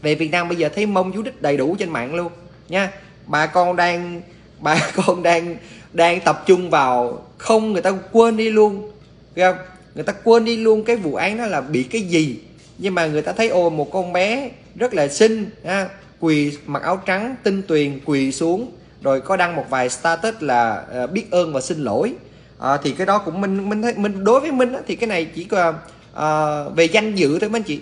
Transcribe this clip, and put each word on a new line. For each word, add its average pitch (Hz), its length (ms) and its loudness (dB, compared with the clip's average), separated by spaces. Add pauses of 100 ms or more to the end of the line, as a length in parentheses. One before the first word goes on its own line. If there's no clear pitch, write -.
Về 151 120 2
Việt 156 160 -2
Nam 175 180 0
bây 175 100 -2
giờ 156 160 2
thấy 208 120 -2
mông 185 260 0
chú 208 100 -6
đích 247 200 -10
đầy 143 140 2
đủ 143 220 0
trên 185 120 -4
mạng 131 240 -6
luôn 170 180 -4 (360)
nha. 190 220 -2 (360)
Bà 151 200 0
con 180 300 2
đang, 175 440 0 (400)
bà 151 320 0
<laughs> - 40 -6
con 175 260 0
đang, 170 340 2 (360)
đang 170 280 2
tập 151 260 0
trung 180 240 6
vào, 127 560 2 (120)
không, 220 340 2
người 175 100 -2
ta 190 100 2 (200)
quên 226 240 6
đi 220 140 2
luôn. 214 400 4 (460)
Thấy 185 160 4
không? 180 100 -6 (320)
Người 147 100 -8
ta - 80 -4 (120)
quên 226 200 6
đi 233 120 0
luôn 220 280 2
cái 233 120 2
vụ 165 180 -4
án 196 240 -2
đó 240 80 -4
là 170 140 -2
bị 143 220 -2
cái - 180 -4
gì. 160 400 0 (380)
Nhưng 185 160 -4
mà 170 120 0
người 151 160 -2
ta 170 100 -4
thấy, 226 160 0
ô, 175 220 2
một 143 220 -4
con 180 200 -4
bé 220 380 -2 (240)
rất 233 200 -4
là 147 140 2
xinh 220 420 2 (140)
ha, 185 240 -2 (320)
quỳ 147 460 2
mặc 143 160 -6
áo 190 240 -2
trắng, 214 360 -4
tinh 196 260 0
tuyền, 143 360 0
quỳ 135 280 0
xuống. 180 400 -2 (300)
Rồi 135 180 2
có 190 160 -2
đăng 175 200 0
một 135 140 -6
vài 127 200 0
status 165 500 -2
là, 117 500 0
ờ, 123 160 -4
biết 185 240 -6
ơn 175 220 2
và 135 80 -2
xin 160 180 -6
lỗi. 143 340 -2 (460)
À, 131 240 0
thì 139 100 -2
cái 180 140 -4
đó 196 120 2
cũng 180 220 -6
Minh, 196 280 -2
Minh 214 140 -4
thấy, 240 120 -2
Minh, 202 300 -4
đối 240 160 6
với 311 120 -4
Minh 254 200 0
á, - 140 -8
thì 220 100 -6
cái 233 100 -4
này 180 180 -2
chỉ 160 200 -10
có, 175 280 2 (400)
ờ, 151 640 -2
về 165 80 6
danh 208 300 0
dự 165 240 2
thôi 208 120 -2
mấy 233 80 -2
anh 226 40 -4
chị. 151 200 -6